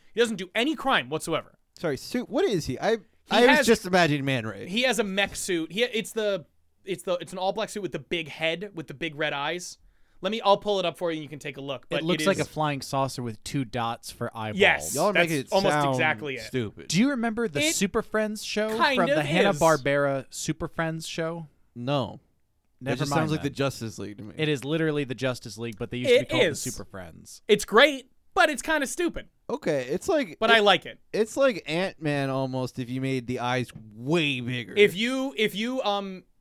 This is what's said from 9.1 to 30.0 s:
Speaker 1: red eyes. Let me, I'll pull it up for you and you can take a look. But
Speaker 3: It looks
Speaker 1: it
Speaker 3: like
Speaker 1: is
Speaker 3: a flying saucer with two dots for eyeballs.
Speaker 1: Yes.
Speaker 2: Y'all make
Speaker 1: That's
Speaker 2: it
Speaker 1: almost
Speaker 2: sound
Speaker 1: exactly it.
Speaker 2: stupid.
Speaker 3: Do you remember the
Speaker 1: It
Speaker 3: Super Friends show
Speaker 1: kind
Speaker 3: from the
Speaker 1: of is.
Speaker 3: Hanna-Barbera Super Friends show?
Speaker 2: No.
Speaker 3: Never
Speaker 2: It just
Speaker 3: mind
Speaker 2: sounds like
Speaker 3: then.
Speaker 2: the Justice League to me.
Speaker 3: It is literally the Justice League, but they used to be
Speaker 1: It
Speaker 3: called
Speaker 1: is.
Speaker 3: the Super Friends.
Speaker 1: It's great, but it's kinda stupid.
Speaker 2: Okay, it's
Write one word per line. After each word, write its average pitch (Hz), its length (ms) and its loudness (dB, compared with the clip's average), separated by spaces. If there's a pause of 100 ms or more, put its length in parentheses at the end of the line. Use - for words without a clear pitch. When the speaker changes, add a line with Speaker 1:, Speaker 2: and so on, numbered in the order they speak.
Speaker 1:
red 151 180 -2
eyes. 160 440 -6 (440)
Let 190 100 -2
me, 226 100 -4
I'll 202 160 6
pull 202 220 -2
it 180 60 0
up 170 140 -4
for 175 120 0
you 160 40 -2
and 156 80 -8
you 135 60 -14
can 147 100 -14
take 143 180 -10
a 139 40 -12
look. 139 280 -10
But 147 120 -2
Speaker 3:
It 160 40 -4
looks 160 180 2
Speaker 1:
it 175 40 2
Speaker 3:
like 185 120 4
Speaker 1:
is 139 60 -2
Speaker 3:
a - 40 -8
flying 147 320 -2
saucer 135 420 -2
with 113 200 -8
two 139 220 -4
dots 117 460 -4
for - 260 -6
eyeballs. 110 220 -6
Speaker 1:
Yes. 185 360 4
Speaker 2:
Y'all 185 160 2
make 170 180 4
Speaker 1:
That's 147 200 -2
Speaker 2:
it - 40 0
Speaker 1:
almost 196 200 4
Speaker 2:
sound 147 220 4
Speaker 1:
exactly 151 400 0
it. 113 60 -10
Speaker 2:
stupid. 110 480 -4
Speaker 3:
Do 160 100 2
you 262 120 6
remember 233 360 -2
the 160 140 -2
Speaker 1:
It 311 140 2
Speaker 3:
Super - 280 0
Friends 214 400 -4
show 220 340 -2
Speaker 1:
kind 294 200 2
Speaker 3:
from 175 100 4
the 302 120 2
Speaker 1:
of 147 60 0
is. 139 60 -4
Speaker 3:
Hanna-Barbera 143 1000 4
Super - 380 -6
Friends 160 400 -6
show? 165 400 -6 (260)
Speaker 2:
No. 127 460 -2 (640)
Speaker 3:
Never 127 140 -2
Speaker 2:
It 127 40 -4
just 143 120 -2
Speaker 3:
mind 143 100 2
Speaker 2:
sounds 156 100 -2
like 160 100 -2
Speaker 3:
then. 139 100 -4
Speaker 2:
the 120 40 -18
Justice 123 420 -4
League 101 200 -10
to 101 60 -14
me. 107 140 -14
Speaker 3:
It 156 120 0
is 135 160 -2
literally 151 400 0
the 120 100 -6
Justice 120 420 -4
League, 117 220 -8
but 117 100 -6
they 123 80 -8
used 127 120 0
to 240 100 8
be - 20 6
Speaker 1:
It - 80 -8
Speaker 3:
called 302 140 2
Speaker 1:
is. 156 200 0
Speaker 3:
the 127 80 -4
Super 101 140 -12
Friends. 87 600 -16
Speaker 1:
It's - 180 4
great, 269 440 4 (260)
but 339 140 6
it's 285 140 -4
kinda 302 240 0
stupid. 320 400 -4 (220)
Speaker 2:
Okay, 151 400 -2
it's 170 180 -4